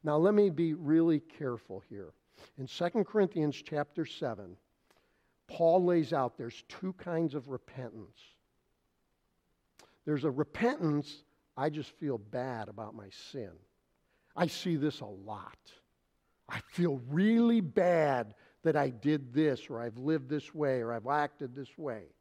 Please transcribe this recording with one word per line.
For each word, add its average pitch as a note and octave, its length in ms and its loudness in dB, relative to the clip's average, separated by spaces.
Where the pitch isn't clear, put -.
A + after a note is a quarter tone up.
Now, D3+ 140 2
let F#3 160 6
me G#3 160 6
be D#3+ 240 0
really D#3+ 460 4
careful A#2+ 720 -8
here. G2 200 -12
In C3 80 -10
Second F3 400 0
Corinthians E3 500 2
chapter - 480 -6
seven, G#2 540 -8
Paul E3+ 400 4
lays E3+ 260 2
out C3 280 -2
there's A#2+ 240 -12
two - 300 -10
kinds E3 420 -4
of C3+ 140 -8
repentance. A#2 680 -12
There's D3 180 -2
a D3+ 80 2
repentance, D3+ 920 -2
"I C#3+ 140 0
just D3+ 220 -8
feel C#3 260 -6
bad A2+ 500 -8
about A2 280 -14
my G2+ 140 -16
sin." G#2 420 -12
I F3 120 2
see E3+ 280 -2
this C#3+ 260 -2
a B2+ 40 -10
lot. G2+ 540 -14
I - 120 -8
feel E3 360 0
really A3+ 520 6
bad D3+ 720 2
that D#3+ 120 4
I C#3+ 140 2
did C3 440 -2
this, D3 360 2
or A#2+ 100 -8
I've A#2 200 -8
lived C#3 300 -2
this D3 260 -6
way, C3+ 260 0
or A#2 120 -4
I've A2 120 -6
acted C#3+ 480 -2
this C3+ 240 -14
way. A#2 440 -10